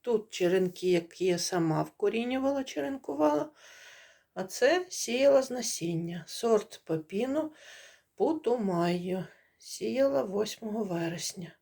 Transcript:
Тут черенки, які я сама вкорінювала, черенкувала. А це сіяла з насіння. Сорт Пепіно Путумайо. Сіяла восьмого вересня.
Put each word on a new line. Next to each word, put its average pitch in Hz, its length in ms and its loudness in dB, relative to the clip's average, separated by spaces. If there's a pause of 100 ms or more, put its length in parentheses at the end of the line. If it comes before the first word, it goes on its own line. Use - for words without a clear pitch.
Тут 220 300 0
черенки, 180 600 2
які 175 340 0
я 175 140 2
сама 160 440 2
вкорінювала, 254 800 -2
черенкувала. 294 840 -2 (840)
А 185 100 -6
це 311 460 2
сіяла 262 520 4
з 254 80 -6
насіння. 170 760 -4
Сорт - 580 0
Пепіно 247 680 -2 (640)
Путумайо. 185 1080 0 (340)
Сіяла 262 640 0
восьмого 214 640 -4
вересня. 170 760 -6